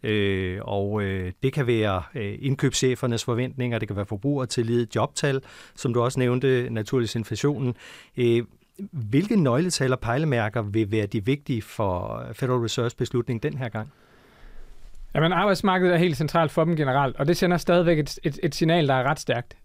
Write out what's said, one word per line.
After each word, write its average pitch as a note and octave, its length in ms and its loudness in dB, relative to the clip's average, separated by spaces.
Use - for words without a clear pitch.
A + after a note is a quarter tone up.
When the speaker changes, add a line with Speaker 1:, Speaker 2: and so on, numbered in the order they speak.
Speaker 1:
Øh, G2 580 0
og, G2+ 420 -2
øh, F#2+ 280 -4
det C3+ 100 0
kan C3+ 140 0
være, G#2+ 340 2
øh, G2+ 240 -6
indkøbschefernes C3 840 0
forventninger, B2 560 -2
det G#2+ 80 -4
kan G2+ 100 -4
være G2+ 80 -2
forbrugertillid, A#2+ 920 0
jobtal, C3+ 460 0
som - 180 -2
du A#2+ 80 4
også C3 180 0
nævnte, B2+ 500 2
naturligvis A2+ 460 -2
inflationen. B2 580 -2
Øh, A#2+ 260 4
hvilke C#3+ 440 0
nøgletal C#3+ 560 2
og B2+ 80 0
pejlemærker A#2+ 640 0
vil G#2 300 0
være G#2+ 140 2
de G#2 200 -4
vigtige C3+ 360 -2
for G2+ 600 -4
Federal B2+ 260 0
Reserves A#2 360 -2
beslutning A#2+ 480 -2
den D3+ 140 -4
her B2+ 120 -6
gang? A2+ 240 -10
Speaker 2:
Jamen, D#3+ 160 2
arbejdsmarkedet F#3 640 2
er E3+ 40 4
helt E3 200 2
centralt D#3 340 2
for E3 120 2
dem E3+ 120 2
generelt, C#3 400 2
og C#3+ 120 0
det F3 100 2
sender F3 200 2
stadigvæk E3+ 420 4
et, - 240 -4
et, C#3 200 -4
et D#3 120 -2
signal, E3 320 4
der C3+ 60 4
er C3 100 2
ret D#3 160 0
stærkt. - 460 -4